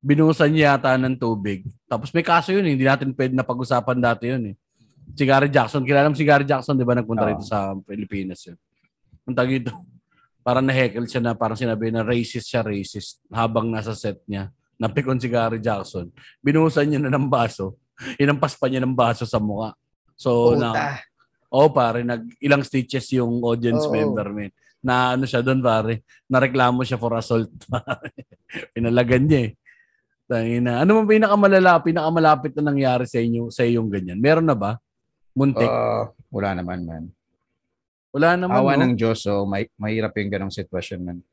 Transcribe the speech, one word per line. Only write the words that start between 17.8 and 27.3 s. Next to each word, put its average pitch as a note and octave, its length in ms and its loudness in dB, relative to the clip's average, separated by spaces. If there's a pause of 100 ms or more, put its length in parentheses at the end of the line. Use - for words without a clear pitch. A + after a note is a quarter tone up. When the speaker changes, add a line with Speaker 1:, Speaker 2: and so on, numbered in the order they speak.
Speaker 1:
Inampas C#3+ 400 0
pa C#3 100 -2
niya C3 140 -2
ng C3 120 -2
baso A#2+ 320 2
sa A2+ 140 -4
mukha. G#2+ 340 -4 (420)
So, A#2+ 380 4
Speaker 2:
Puta. - 100 2
Speaker 1:
na, A#2 100 -2 (760)
oh, C#3+ 200 6
pare, A#2+ 340 2
nag, A#2+ 220 -4 (140)
ilang C#3+ 220 2
stitches C3 540 -4
yung A#2+ 260 0
audience A#2+ 440 0
Speaker 2:
Oo. D3+ 100 -2
Speaker 1:
member, G#2+ 360 -2
man. G#2 220 -10 (260)
Na B2+ 380 0
ano C3+ 80 -2
siya B2 160 -2
doon, C3 200 0
pare, A2+ 400 0 (280)
nareklamo B2+ 540 2
siya B2 180 -4
for A#2 140 -2
assault, A2+ 340 -2 (140)